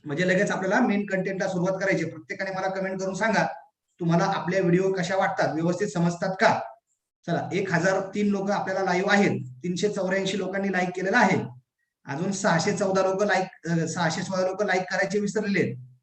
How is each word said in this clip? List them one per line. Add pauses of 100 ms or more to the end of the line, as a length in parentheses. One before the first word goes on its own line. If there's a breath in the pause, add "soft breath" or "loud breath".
म्हणजे
लगेच
आपल्याला
मेन
कंटेंटला
सुरुवात
करायची
आहे.
प्रत्येकाने
मला
कमेंट
करून
सांगा, (540)
तुम्हाला
आपल्या
व्हिडिओ
कशा
वाटतात,
व्यवस्थित
समजतात
का? (680)
चला,
एक
हजार
तीन
लोक
आपल्याला
लाईव्ह
आहेत, (240)
तीनशे
चौऱ्याऐंशी
लोकांनी
लाईक
केलेलं
आहे, (680)
अजून
सहाशे
चौदा
लोक
लाईक,
अ,
सहाशे
सोळा
लोक
लाईक
करायचे
विसरलेले
आहेत. (260)